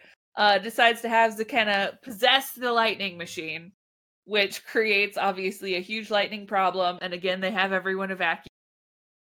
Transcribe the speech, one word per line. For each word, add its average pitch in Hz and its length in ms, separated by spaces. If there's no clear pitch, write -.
Uh, 208 240
decides 233 420
to 226 80
have 226 260
Zakenna 208 680
possess 247 500
the 240 200
lightning 202 460
machine, 165 540
which 202 400
creates, 208 520
obviously, 190 580
a 175 60
huge 214 300
lightning 202 360
problem. 185 540
And 175 120
again, 185 280
they 190 100
have 196 220
everyone 190 380
evacuated. 175 360